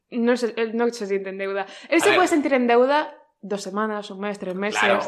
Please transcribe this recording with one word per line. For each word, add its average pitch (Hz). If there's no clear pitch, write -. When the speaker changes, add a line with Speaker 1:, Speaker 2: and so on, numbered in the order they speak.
Speaker 1:
No 240
se, 240
él 226
no 240
se 233
siente 196
en 190
deuda. 196
Él 330
Speaker 2:
A -
Speaker 1:
se 392
Speaker 2:
ver. 403
Speaker 1:
puede 359
sentir 285
en 247
deuda 269
dos 196
semanas, 208
un 190
mes, 202
tres 185
meses. 202
Speaker 2:
Claro, -